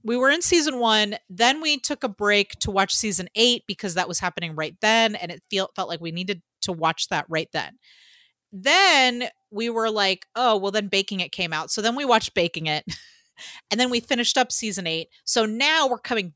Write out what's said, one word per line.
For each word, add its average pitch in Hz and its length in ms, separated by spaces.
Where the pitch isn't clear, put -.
we 233 140
were 262 140
in 330 100
season 302 380
one, 214 360
then 240 320
we 302 160
took - 260
a 233 60
break 202 520
to - 100
watch 190 240
season 190 400
eight 240 320
because 190 260
that 175 140
was 170 120
happening 175 360
right 156 260
then, 220 340
and 175 160
it 147 180
feel-, 190 260
felt 190 140
like 165 120
we 165 100
needed 180 300
to 185 100
watch 160 360
that - 200
right 156 240
then. 143 240
Then 254 760
we 226 180
were 226 220
like, 196 340
"Oh, 226 220
well, 196 140
then 208 160
Baking 196 320
It 180 120
came 175 220
out." 156 180
So 214 120
then 233 120
we 285 80
watched 233 300
Baking 170 320
It, 151 220
<laughs> - 840
and 214 80
then 254 120
we 240 80
finished 240 400
up 247 120
season 196 360
eight. 160 220
So 226 220
now 277 420
we're 240 120
coming 196 360